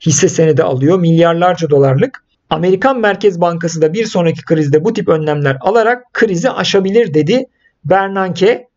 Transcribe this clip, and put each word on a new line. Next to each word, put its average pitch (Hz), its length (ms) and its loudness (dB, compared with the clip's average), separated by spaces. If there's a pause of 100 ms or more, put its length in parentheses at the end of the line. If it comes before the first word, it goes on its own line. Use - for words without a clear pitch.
hisse 165 240 2
senedi 160 340 2
alıyor. 147 360 0
Milyarlarca 170 680 2
dolarlık. 139 540 0 (260)
Amerikan 185 500 0
Merkez 202 420 0
Bankası 170 400 -2
da 156 120 2
bir 220 120 -2
sonraki 170 360 -2
krizde 151 420 0
bu 226 100 -2
tip 180 160 -4
önlemler 147 520 -2
alarak 233 520 -2
krizi 208 360 0
aşabilir 196 640 0
dedi 180 320 0 (400)
Bernanke. 190 920 -2